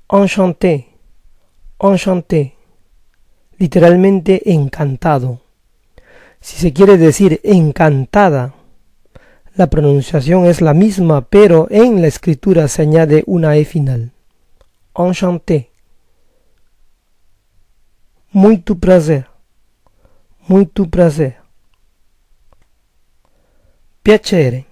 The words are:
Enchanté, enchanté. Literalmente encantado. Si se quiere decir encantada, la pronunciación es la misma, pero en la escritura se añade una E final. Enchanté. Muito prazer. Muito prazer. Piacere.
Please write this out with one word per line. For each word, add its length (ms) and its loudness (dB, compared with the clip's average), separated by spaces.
Enchanté, 880 -2
enchanté. 760 -2
Literalmente 960 0
encantado. 880 -4
Si 140 -20
se 160 -2
quiere 240 4
decir 480 2
encantada, 1120 0
la 140 0
pronunciación 800 0
es 160 2
la 100 2
misma, 500 0
pero 480 2
en 300 2
la 60 2
escritura 640 -2
se 140 -4
añade 440 2
una 300 0
E 80 2
final. 480 -6
Enchanté. 760 -4
Muito 460 2
prazer. 500 0
Muito 400 0
prazer. 540 -2
Piacere. 680 -2